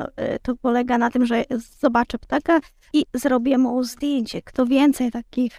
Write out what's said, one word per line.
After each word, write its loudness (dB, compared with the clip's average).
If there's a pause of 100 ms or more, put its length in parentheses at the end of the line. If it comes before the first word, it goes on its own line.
(160)
e, -4
to -6
polega 0
na 0
tym, 2
że 0 (360)
zobaczę 0
ptaka 0 (320)
i 2 (100)
zrobię 0
mu 0
zdjęcie. -6
Kto -2
więcej, 2
takich, -6